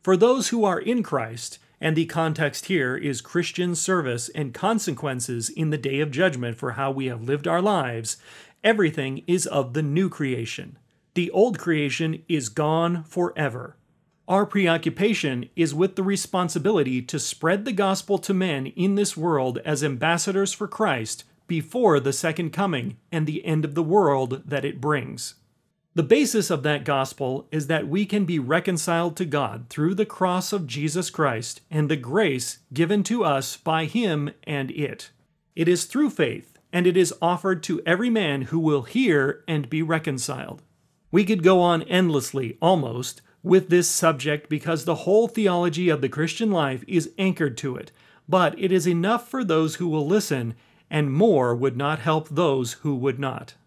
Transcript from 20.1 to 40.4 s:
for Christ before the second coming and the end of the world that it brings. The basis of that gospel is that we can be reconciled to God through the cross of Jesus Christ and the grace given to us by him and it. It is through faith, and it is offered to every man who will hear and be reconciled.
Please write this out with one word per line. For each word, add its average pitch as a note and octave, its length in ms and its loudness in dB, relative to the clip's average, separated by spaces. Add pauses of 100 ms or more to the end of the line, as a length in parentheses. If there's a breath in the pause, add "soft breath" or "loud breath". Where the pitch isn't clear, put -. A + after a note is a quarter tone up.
for G#3 160 -8
Christ C3+ 560 -2 (220 soft breath)
before E3+ 520 2
the C3+ 140 0
second D#3+ 400 -2
coming E3+ 460 -2 (120)
and D#3 160 0
the D#3 200 -4
end D#3 180 0
of C#3+ 100 -6
the E3+ 80 0
world C#3+ 640 2
that C3+ 220 -4
it - 160 -6
brings. C3+ 540 -4 (560)
The E3 120 0
basis A3+ 460 4
of D3+ 120 -2
that D3 220 0
gospel C3+ 680 -2
is D#3 160 -4
that D#3 220 0
we F#3+ 180 0
can G#3 180 0
be E3 140 0
reconciled E3 800 0
to F#3 80 -2
God A#2+ 440 -4
through E3+ 280 0
the G#3 100 0
cross F3+ 460 -2
of F#3 160 -4
Jesus D3 420 -4
Christ B2 580 -4
and D3+ 200 0
the D3+ 80 0
grace C3+ 640 -2 (120)
given E3+ 300 2
to A#3 220 0
us C#3 320 0
by D#3+ 300 -2
him D#3 440 -2 (140)
and C#3 260 -6
it. - 400 -8 (460)
It E3 100 2
is F3 200 2
through C#4 240 0
faith, - 460 -4 (160)
and F3 140 2
it F3+ 100 4
is F3+ 240 4
offered F3 440 0
to E3 200 -4
every F3+ 240 2
man E3 340 0
who D#3+ 180 -2
will D3+ 220 2
hear D3 640 2
and D3+ 200 -2
be D#3 140 -2
reconciled. D3+ 800 -4 (480)